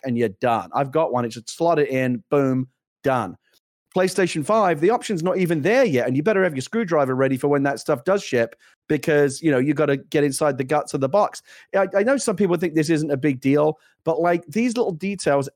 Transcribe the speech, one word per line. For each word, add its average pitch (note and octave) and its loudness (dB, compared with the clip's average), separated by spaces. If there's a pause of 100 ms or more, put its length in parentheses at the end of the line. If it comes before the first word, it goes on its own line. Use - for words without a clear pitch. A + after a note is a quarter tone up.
and B2 -2
you're A2+ 0
done. G2+ -2
I've C3+ -2
got D#3 0
one. B2 0
It's A2+ -8
just A#2 -16
slot E3 0
it C#3 0
in, B2+ -2
boom, C3 0 (340)
done. A#2+ -2 (580)
PlayStation F#3 0
five, G3 2
the F3 2
option's A3+ -2
not F3+ -2
even E3+ 0
there A#3+ 2
yet, B2 0
and C3 -2
you D3+ -2
better F#3+ 2
have D#3+ -2
your C3 -6
screwdriver D#3+ -2
ready C3+ 0
for C#3+ -2
when C#3+ 2
that C#3 -2
stuff D3 -4
does G3 0
ship, - -2 (320)
because, D3 2
you D#3+ 2
know, C3 2
you C#3 2
gotta C#3+ 2
get C#3+ 0
inside C#3+ 0
the C3+ -2
guts C#3+ -2
of C#3+ -4
the C3+ 0
box. G3 0 (340)
I, G3 2
I G3+ 2
know C4 2
some A3 -2
people F3+ 2
think E3 -2
this D#3 2
isn't D#3 0
a C#3+ 0
big C3 0
deal, D3 2 (260)
but, D#3+ 0
like, F3 0
these A3+ -2
little G3+ 0
details D3+ -2